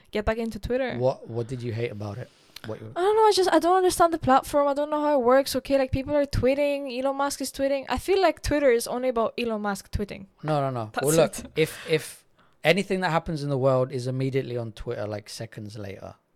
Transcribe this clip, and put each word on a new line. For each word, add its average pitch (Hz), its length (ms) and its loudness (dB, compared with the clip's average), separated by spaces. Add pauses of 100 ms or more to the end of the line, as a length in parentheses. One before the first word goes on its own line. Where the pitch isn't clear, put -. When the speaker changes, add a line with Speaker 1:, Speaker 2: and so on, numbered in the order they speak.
(120)
Speaker 1:
Get 214 120 -2
back 220 140 0
into 226 200 -6
Twitter. 247 320 -2 (160)
Speaker 2:
What, - 220 -2
what 117 240 -4
did 123 140 -8
you 113 60 -4
hate 117 260 -4
about 104 200 -8
it? 123 100 -12 (380)
What - 140 -10
you 110 140 -16
Speaker 1:
I 339 60 -4
don't 415 160 2
know. 440 140 6
I - 40 4
just, 359 180 2
I 320 60 6
don't 349 240 4
understand 339 300 4
the 330 60 -4 (100)
platform. 285 400 4
I 277 60 2
don't 294 160 -2
know 302 120 -2
how 294 160 2
it 240 60 2
works. 269 320 4
Okay, 277 220 0
like, 262 120 0
people 269 240 -2
are 285 120 4 (140)
tweeting. 277 400 2 (160)
Elon 269 200 -2
Musk 277 240 -2
is 262 100 -6
tweeting. 277 380 -2
I - 100 -2
feel 392 240 2
like 311 200 2
Twitter 285 280 4
is 233 160 2
only 247 220 -2
about 226 320 0
Elon 226 220 -4
Musk 202 280 -6
tweeting. 196 360 -8 (180)
Speaker 2:
No, 151 160 0
no, 135 100 0
no. 113 220 -6
Speaker 1:
That's - 140 -4
Speaker 2:
Well, 156 100 4
look, - 240 4
Speaker 1:
it. - 60 -14 (100)
Speaker 2:
if, 151 140 2 (200)
if - 340 -4 (380)
anything 190 380 2
that 180 100 0
happens 165 320 -2
in 143 60 -4
the 139 100 0
world 131 320 4
is 127 160 -6
immediately 131 500 -2
on 117 160 -6
Twitter, 117 360 -8
like, 104 200 -10
seconds 110 480 -14
later. 98 380 -14 (220)